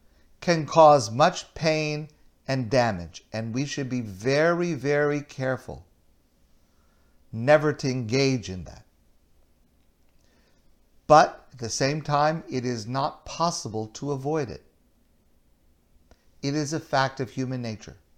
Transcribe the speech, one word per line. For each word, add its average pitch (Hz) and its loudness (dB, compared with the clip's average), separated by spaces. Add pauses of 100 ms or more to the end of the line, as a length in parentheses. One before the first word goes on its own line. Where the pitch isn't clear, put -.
(400)
can 160 0
cause 147 8
much 151 0
pain 156 -2 (400)
and 131 -2
damage, 101 0
and 113 -6
we 135 -4
should 139 -8
be 123 -4
very, 143 0
very 147 0
careful 131 -8 (1500)
never 143 4
to - -6
engage 127 0
in 92 -10
that. - -18 (2250)
But - 6
at 127 -20
the 117 -8
same 143 -2
time, 151 0
it 127 -4
is 117 -6
not 135 -6
possible 117 -6
to 143 -8
avoid 139 -4
it. 67 -16 (1800)
It 139 -4
is 151 -4
a 156 -4
fact 135 -2
of 131 -8
human 131 -6
nature. 110 -12 (220)